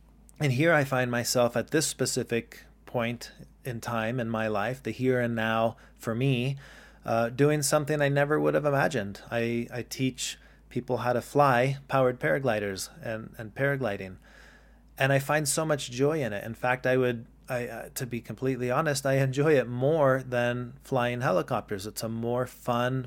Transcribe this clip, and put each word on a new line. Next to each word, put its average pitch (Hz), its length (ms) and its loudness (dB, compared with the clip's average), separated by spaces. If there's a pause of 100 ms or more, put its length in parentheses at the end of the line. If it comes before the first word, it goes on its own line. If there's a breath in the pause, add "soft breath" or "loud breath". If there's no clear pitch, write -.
(400)
And 147 100 4
here 151 220 4
I 151 100 6
find 127 260 0
myself 120 480 2
at 113 140 -2
this 156 160 2
specific - 800 -2 (220)
point 117 440 -4 (340)
in 117 160 -8
time 117 380 -4
in 117 100 -4
my 110 200 -2
life, 107 340 -2
the 110 80 -4
here 127 300 0
and 120 160 0
now 113 400 2 (200 loud breath)
for - 160 -6
me, 131 440 0 (480 loud breath)
uh, 113 240 0
doing 143 340 2
something 151 400 2
I 139 60 4
never 143 320 2
would 147 140 2
have 151 100 0
imagined. 139 560 0 (100)
I, 117 420 -2
I 117 160 -6
teach - 520 -4 (300 soft breath)
people 123 260 -2
how 123 160 0
to 117 100 0
fly 139 640 4
powered 127 320 2
paragliders 110 680 -2 (120)
and, 113 380 -10
and 110 160 -14
paragliding. 107 600 -2 (840 loud breath)
And 135 140 4
I 135 80 4
find 147 280 0
so 160 160 0
much 143 280 -2
joy 143 280 0
in 110 120 -2
it. 101 100 -6
In 113 120 -10
fact, 127 300 -2
I 127 120 2
would, 123 300 0 (220)
I, 123 200 -4
uh, 113 260 -12
to 131 120 -6
be 120 140 -6
completely 123 520 -2
honest, 143 340 0
I 135 120 4
enjoy 139 380 4
it 120 120 4
more 131 580 2
than 120 460 -2 (100)
flying 123 380 0
helicopters. 123 640 -2
It's - 160 -8
a 113 60 -6
more 117 360 -2
fun, 123 640 -2